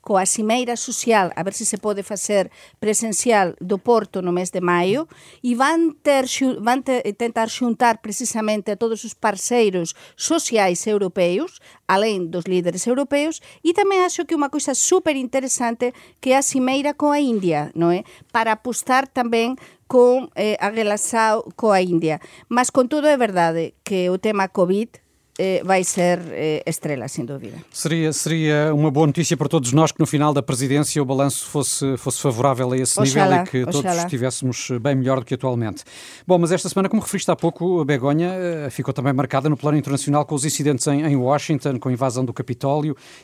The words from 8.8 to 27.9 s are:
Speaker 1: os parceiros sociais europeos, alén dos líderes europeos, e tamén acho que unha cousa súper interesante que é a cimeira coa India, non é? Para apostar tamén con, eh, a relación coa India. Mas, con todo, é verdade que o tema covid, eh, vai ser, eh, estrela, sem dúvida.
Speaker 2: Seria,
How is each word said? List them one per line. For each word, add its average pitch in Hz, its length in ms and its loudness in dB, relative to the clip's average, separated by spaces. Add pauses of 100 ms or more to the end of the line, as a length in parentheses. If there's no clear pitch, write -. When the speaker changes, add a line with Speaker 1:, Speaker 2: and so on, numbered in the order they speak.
Speaker 1:
os 226 100 -12
parceiros 202 800 0 (220)
sociais 208 680 0
europeos, 202 720 0 (300)
alén 190 420 0
dos 175 200 -6
líderes 180 360 0
europeos, 285 540 0 (220)
e 330 100 2
tamén 392 300 2
acho 349 240 -2
que 330 80 -4
unha 285 160 -2
cousa 285 240 -2
súper 359 420 2
interesante 247 800 -2 (260)
que 262 140 2
é - 20 6
a 269 80 2
cimeira 269 540 0
coa 294 240 2
India, 185 560 0
non 170 160 2
é? 180 80 -2 (320)
Para 226 240 2
apostar 254 480 0
tamén 233 480 0 (320)
con, 247 480 4
eh, 208 240 0
a 202 140 -2
relación 220 840 0
coa 202 300 4
India. 160 340 0 (300)
Mas, 240 260 0
con 254 140 4
todo, 302 200 0
é 294 80 4
verdade 170 680 0
que 180 240 0
o 185 100 0
tema 196 300 0
covid, 196 400 0 (520)
eh, 185 240 0
vai 185 180 2
ser, 175 380 0 (160)
eh, 156 320 -2
estrela, 143 400 -6
sem - 160 -8
dúvida. 120 320 -12 (160)
Speaker 2:
Seria, 160 400 -2